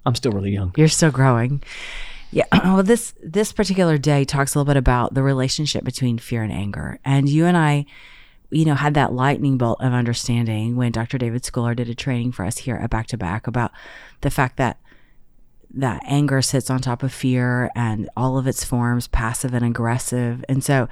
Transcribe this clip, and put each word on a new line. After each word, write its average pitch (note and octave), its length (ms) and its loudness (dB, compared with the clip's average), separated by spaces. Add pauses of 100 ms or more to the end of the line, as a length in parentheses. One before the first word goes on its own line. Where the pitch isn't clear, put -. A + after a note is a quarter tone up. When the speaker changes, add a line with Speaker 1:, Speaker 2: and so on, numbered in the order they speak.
Speaker 1:
I'm C3 80 2
still A2+ 180 0
really G2+ 200 -2
young. G2 240 -2
Speaker 2:
You're D#3 120 6
still D#3 220 4
growing. C3 520 2 (680)
Yeah, - 180 2
<clears throat> - 40 0 (120)
well, F#3+ 180 6
this, A3+ 300 2 (100)
this G3+ 300 -2
particular F3+ 460 2
day C#3 260 2
talks C#3 300 0
a D3 40 2
little C#3+ 140 2
bit C#3 60 4
about B2 340 2
the C3+ 100 2
relationship C3+ 640 0
between B2 340 -2
fear A#2 240 -4
and G#2+ 100 -4
anger. D#2 520 -6
And C#3 240 2
you D3+ 180 4
and F3 100 4
I, D3 280 2 (640)
you D#3 160 2
know, D3+ 80 4
had C#3+ 200 2
that C#3 200 2
lightning C3+ 440 2
bolt A#2+ 240 0
of B2+ 120 2
understanding A#2 800 0
when B2 160 0
Doctor A2+ 260 -4
David A#2+ 240 -2
Schooler A#2+ 340 -4
did A#2+ 140 -4
a A#2+ 40 -8
training B2 380 -2
for F#2+ 140 -6
us A2 120 -4
here A#2+ 180 -6
at A#2 140 -4
Back A2 180 -2
to - 100 -6
Back G2 280 -6
about A#2 240 -2 (520)
the C#3+ 80 0
fact B2+ 280 -2
that, B2 200 -2 (960)
that B2+ 320 -4
anger C#3 360 2
sits - 280 -2
on C3 100 0
top B2 220 -4
of C3+ 100 -4
fear B2 600 0
and A2 420 -2
all C3 220 0
of C3 80 -2
its C3 180 -2
forms, A#2+ 440 0
passive A#2 460 -2
and A#2+ 100 0
aggressive. A#2+ 840 -2
And C3+ 140 0
so C3+ 280 2